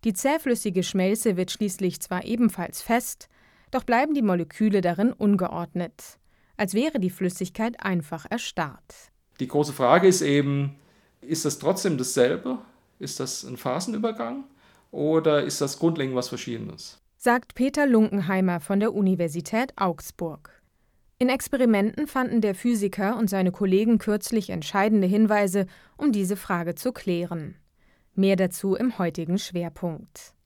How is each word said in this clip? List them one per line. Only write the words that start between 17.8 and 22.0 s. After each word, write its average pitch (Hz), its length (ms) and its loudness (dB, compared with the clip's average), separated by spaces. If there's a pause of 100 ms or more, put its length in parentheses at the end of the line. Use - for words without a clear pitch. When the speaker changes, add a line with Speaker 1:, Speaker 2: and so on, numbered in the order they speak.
Speaker 1:
Lunkenheimer 190 760 2
von 196 200 0
der 220 120 0
Universität 185 840 0
Augsburg. - 840 -6 (580)
In 254 120 2
Experimenten 247 760 2